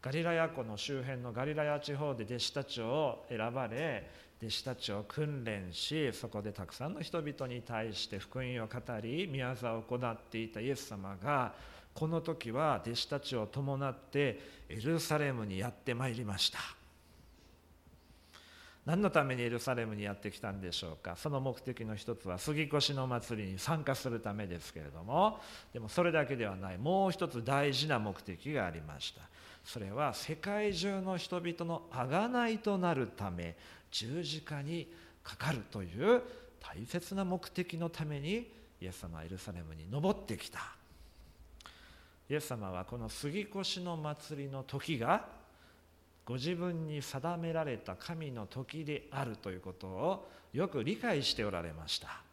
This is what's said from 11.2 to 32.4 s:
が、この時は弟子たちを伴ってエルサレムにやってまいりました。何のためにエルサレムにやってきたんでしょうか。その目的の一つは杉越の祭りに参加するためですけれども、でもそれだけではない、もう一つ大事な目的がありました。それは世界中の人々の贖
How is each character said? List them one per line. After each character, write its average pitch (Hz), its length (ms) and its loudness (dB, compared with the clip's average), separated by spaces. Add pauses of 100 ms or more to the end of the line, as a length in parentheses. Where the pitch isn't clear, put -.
が、 131 300 4 (400)
こ 160 140 0
の 165 140 4
時 160 300 -2
は 131 320 4
弟 117 120 -2
子 - 100 0
た 143 140 0
ち 131 160 -2
を 110 100 2
伴 139 460 0
っ - 20 -2
て 139 460 2 (300)
エ 85 80 -6
ル 151 220 4
サ 151 200 4
レ 147 120 4
ム 117 140 0
に 95 140 0
や 104 100 2
っ - 20 -8
て - 220 -2
ま 127 140 2
い 117 80 0
り 120 100 -2
ま 101 140 -2
し - 100 6
た。 - 80 -6 (2250)
何 170 160 4
の 202 120 6
た 151 120 8
め 135 120 2
に 123 80 2
エ 120 60 4
ル 117 100 2
サ 127 160 2
レ 117 100 2
ム 110 100 -2
に 104 80 -2
や 101 100 2
っ - 20 -2
て 101 160 -4
き - 100 -12
た 107 80 0
ん 98 100 -2
で 92 120 -4
し - 120 -2
ょ 82 100 -4
う 78 40 -10
か。 87 180 -6
そ - 140 -2
の 139 100 2
目 131 200 0
的 120 260 -4
の 110 100 -2
一 110 200 -2
つ - 120 -8
は 92 120 0
杉 151 240 2
越 147 320 4
の 135 100 2
祭 120 400 0
り 92 60 -2
に 95 80 -4
参 156 240 2
加 135 100 4
す 127 160 0
る 117 100 2
た 104 140 -2
め 104 140 -2
で 87 120 -2
す - 140 -12
け 82 60 -8
れ 76 80 -6
ど 78 160 -10
も、 180 360 4 (320)
で 123 80 -6
も 110 80 -6
そ 175 140 4
れ 175 100 8
だ 156 140 6
け 135 100 0
で 117 120 2
は 95 80 -2
な 95 180 -4
い、 90 60 -4
も 185 300 6
う - 20 2
一 - 160 0
つ 117 160 -2
大 139 320 4
事 139 120 4
な 135 120 4
目 104 200 0
的 131 340 -6
が 120 120 4
あ 87 60 0
り 80 100 -4
ま 76 180 -8
し - 140 -6
た。 - 80 -16 (420)
そ - 160 -8
れ 98 120 -4
は 131 240 2
世 156 220 -4
界 202 360 2
中 190 260 0
の 185 180 0
人 175 280 -2
々 170 180 -2
の 165 280 -2
贖 220 640 4